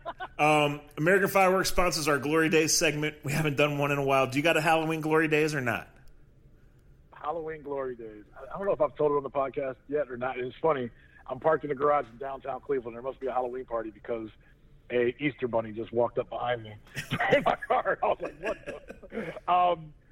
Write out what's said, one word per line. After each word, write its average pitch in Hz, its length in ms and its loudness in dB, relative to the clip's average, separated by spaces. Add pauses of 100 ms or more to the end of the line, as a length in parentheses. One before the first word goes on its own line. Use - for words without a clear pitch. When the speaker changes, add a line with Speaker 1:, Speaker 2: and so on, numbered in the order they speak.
(380)
Speaker 1:
Um, 147 440 4 (160)
American 185 320 4
Fireworks 185 400 4
sponsors 160 400 2
our 143 80 4
Glory 156 320 2
Days 156 260 4
segment. 151 480 0
We 139 80 -4
haven't 151 240 0
done 147 220 2
one 143 140 2
in 143 60 0
a 143 60 0
while. 135 240 4
Do 123 100 -2
you 147 60 0
got 165 140 4
a 156 40 0
Halloween 160 380 2
Glory 156 300 2
Days 156 260 2
or 139 60 -2
not? 107 260 -2 (1300)
Speaker 2:
Halloween 156 480 -8
Glory 135 340 -6
Days. 107 280 -16 (140)
I, - 160 -16
I 156 40 -8
don't 196 100 -6
know 190 60 4
if 151 80 0
I've 147 160 0
told 151 160 2
it - 20 2
on 143 80 0
the 135 60 -6
podcast 135 480 -4 (100)
yet 139 240 -2
or 123 60 -10
not. 127 200 -4
It's 123 240 -6
funny. 139 280 0 (380)
I'm 131 120 -8
parked 160 240 2
in 147 60 -6
the 143 60 -2
garage 143 360 2
in 117 60 -20
downtown 135 420 -10
Cleveland. 120 380 -4
There 120 40 -14
must 127 200 -8
be 135 60 -4
a 120 40 -4
Halloween 127 320 -4
party 113 280 -4
because 113 360 -8 (640)
a 120 280 2
Easter 139 280 -2
bunny 113 240 -2
just 107 200 -8
walked 117 280 0
up 117 100 -4
behind 120 340 -4
me 107 100 -14 (300)
<laughs> - 320 0
in 285 80 4
my - 120 2 (120)
car. - 360 0
I 208 40 2
was - 140 0
like, 156 200 -10
"What 208 240 -4
the?" - 840 -8
Um, 175 420 2 (180)